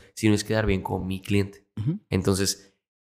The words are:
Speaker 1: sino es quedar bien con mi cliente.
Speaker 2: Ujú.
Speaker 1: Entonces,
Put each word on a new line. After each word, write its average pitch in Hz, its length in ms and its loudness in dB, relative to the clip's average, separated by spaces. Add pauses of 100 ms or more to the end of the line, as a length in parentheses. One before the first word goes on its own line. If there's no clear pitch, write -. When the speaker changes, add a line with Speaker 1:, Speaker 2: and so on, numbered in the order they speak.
(140)
Speaker 1:
sino 107 200 4
es 101 80 0
quedar 110 240 -2
bien 95 160 0
con 92 240 -4
mi 95 140 -6
cliente. 101 400 -2 (180)
Speaker 2:
Ujú. 143 220 -2 (100)
Speaker 1:
Entonces, 95 640 0 (320)